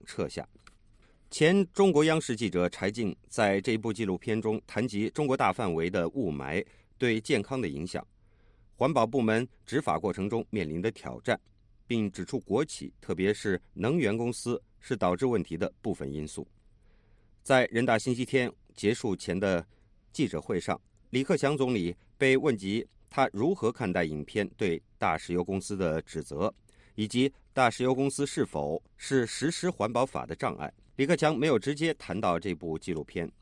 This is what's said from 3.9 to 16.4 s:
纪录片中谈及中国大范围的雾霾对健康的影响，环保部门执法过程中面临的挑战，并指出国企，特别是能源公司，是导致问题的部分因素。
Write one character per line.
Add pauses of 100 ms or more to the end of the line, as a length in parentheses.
纪
录
片
中
谈
及
中
国
大
范
围
的
雾
霾 (320)
对
健
康
的
影
响， (720)
环
保
部
门 (200)
执
法
过
程
中
面
临
的
挑
战， (500)
并
指
出
国
企，
特
别
是 (120)
能
源
公
司， (180)
是
导
致
问
题
的 (120)
部
分
因
素。 (960)